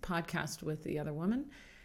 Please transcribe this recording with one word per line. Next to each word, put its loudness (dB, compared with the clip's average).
podcast 0
with 0
the 0
other 0
woman. 2